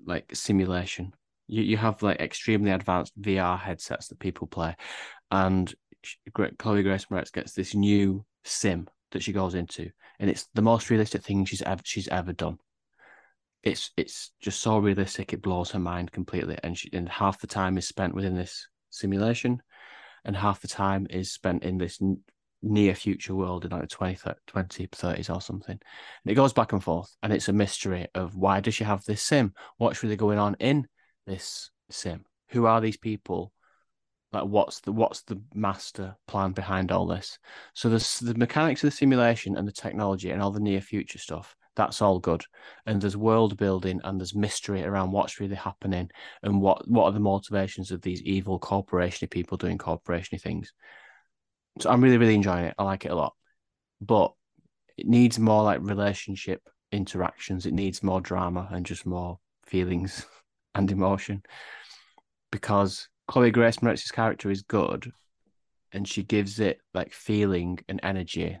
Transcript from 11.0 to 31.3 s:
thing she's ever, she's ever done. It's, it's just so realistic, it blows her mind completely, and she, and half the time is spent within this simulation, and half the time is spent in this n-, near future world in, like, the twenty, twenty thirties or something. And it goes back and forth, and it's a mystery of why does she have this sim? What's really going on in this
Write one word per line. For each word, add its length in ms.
thing 220
she's 180
ever, 200
she's 260
ever 240
done. 260
It's, 340
it's 420
just 220
so 160
realistic, 560
it 80
blows 300
her 80
mind 320
completely, 520
and 140
she, 160
and 160
half 320
the 60
time 300
is 100
spent 260
within 220
this 320
simulation, 680
and 140
half 240
the 60
time 420
is 240
spent 300
in 140
this 240
n-, 180
near 340
future 400
world 300
in, 60
like, 100
the 60
twenty, 300
twenty 460
thirties 380
or 120
something. 360
And 80
it 40
goes 180
back 180
and 120
forth, 300
and 100
it's 160
a 40
mystery 600
of 200
why 260
does 140
she 80
have 200
this 180
sim? 320
What's 260
really 120
going 240
on 200
in 280
this 460